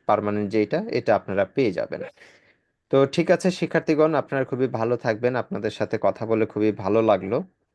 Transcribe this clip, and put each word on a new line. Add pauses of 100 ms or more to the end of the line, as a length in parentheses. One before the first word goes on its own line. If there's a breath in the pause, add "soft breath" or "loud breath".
পার্মানেন্ট
যেটা,
এটা
আপনারা
পেয়ে
যাবেন। (880 soft breath)
তো
ঠিক
আছে
শিক্ষার্থীগণ,
আপনারা
খুবই
ভালো
থাকবেন।
আপনাদের
সাথে
কথা
বলে
খুবই
ভালো
লাগলো (320)